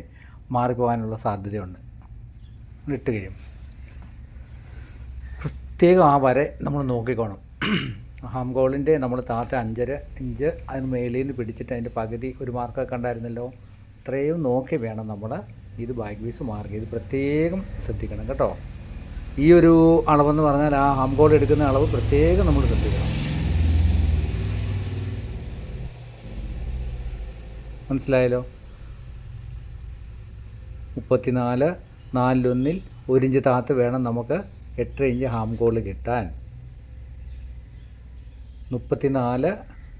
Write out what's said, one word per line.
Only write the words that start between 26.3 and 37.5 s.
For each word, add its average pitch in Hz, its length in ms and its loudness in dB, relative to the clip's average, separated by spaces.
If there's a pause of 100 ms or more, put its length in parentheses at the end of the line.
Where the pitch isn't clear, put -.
മനസ്സിലായല്ലോ? 127 500 2 (2500)
മുപ്പത്തിനാല് 123 760 2 (500)
നാലിലൊന്നിൽ 127 600 2 (360)
ഒരു 131 140 6
ഇഞ്ച് 131 200 4
താത്ത് 123 320 2
വേണം 123 280 2
നമുക്ക് 120 300 -2 (460)
എട്ടര - 280 -2
ഇഞ്ച് 127 160 0 (120)
ആം 110 200 -2
ഹോൾ 113 180 4 (100)
കിട്ടാൻ. 113 360 -2 (2500)